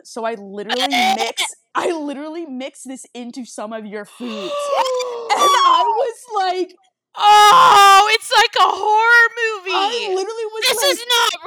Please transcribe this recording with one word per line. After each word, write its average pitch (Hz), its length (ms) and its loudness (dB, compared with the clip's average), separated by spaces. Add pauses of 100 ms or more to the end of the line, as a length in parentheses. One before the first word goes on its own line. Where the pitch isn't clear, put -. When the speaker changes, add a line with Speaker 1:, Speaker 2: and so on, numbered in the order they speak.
Speaker 1:
So 226 220 -10
I 226 80 -6
literally 202 540 -8
Speaker 2:
<laughs> 262 280 0
Speaker 1:
mix, - 260 -6 (320)
I - 180 -4
literally 311 520 -10
mix 262 380 -14
this 262 320 -16
into 240 320 -14
some 214 260 -14
of 220 140 -12
your 208 180 -12
foods. 392 540 -12
Speaker 3:
<gasps> 587 40 -8 (760)
Speaker 1:
And - 40 0
I 1077 440 2
was 466 300 -2 (380)
like, 370 200 -8 (440)
Speaker 3:
Oh, 415 960 6
it's - 200 -6
like 440 200 2 (120)
a - 60 0
horror 453 560 4 (300)
movie. 370 160 -10
Speaker 1:
I 403 400 -2
literally 440 320 -6
was 440 220 -8
Speaker 2:
This 480 140 -2
Speaker 1:
like, 554 100 0
Speaker 2:
is 466 180 -6
not 466 220 0 (140)